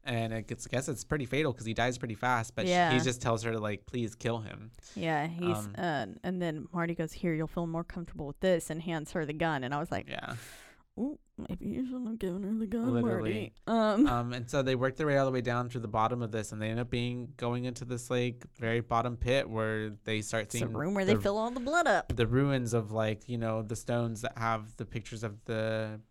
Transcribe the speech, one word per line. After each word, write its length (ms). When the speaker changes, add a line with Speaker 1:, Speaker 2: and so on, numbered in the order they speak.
Speaker 1:
And 280
I 80
guess, 260
guess 220
it's 160
pretty 200
fatal 280
'cause 120
he 80
dies 240
pretty 180
fast, 400
but 100
sh-, 60
Speaker 2:
Yeah. 220
Speaker 1:
he 60
just 220
tells 220
her 100
to, 60
like, 260
please 300
kill 240
him. 320
Speaker 2:
Yeah, 320
he's, 300
Speaker 1:
Um, 200
Speaker 2:
uh, 280
and 180
then 320
Marty 200
goes, 200
"Here, 200
you'll 140
feel 200
more 180
comfortable 420
with 140
this," 280
and 120
hands 320
her 120
the 80
gun. 300
And 100
I 60
was 120
like, 180
Speaker 1:
Yeah. 260
Speaker 2:
"Ooh, 180
maybe 300
you 180
shouldn't 220
have 120
given 240
her 100
the 140
gun, 260
Speaker 1:
Literally. 600
Speaker 2:
Marty." 400
Um, 20
Speaker 1:
Um, 260
and 160
so 120
they 140
work 220
their 100
way 100
all 80
the 60
way 100
down 280
to 100
the 80
bottom 340
of 120
this, 180
and 100
they 80
end 120
up 80
being, 480
going 260
into 220
this, 240
like, 360
very 240
bottom 340
pit 340
where 420
they 180
start 220
Speaker 2:
it's 120
a 40
Speaker 1:
seeing 140
Speaker 2:
room 220
where 100
they 100
Speaker 1:
the, 60
Speaker 2:
fill 160
all 120
the 120
blood 260
up. 260
Speaker 1:
the 140
ruins 460
of, 180
like, 380
you 80
know, 260
the 140
stones 440
that 160
have 380
the 100
pictures 380
of 220
the 640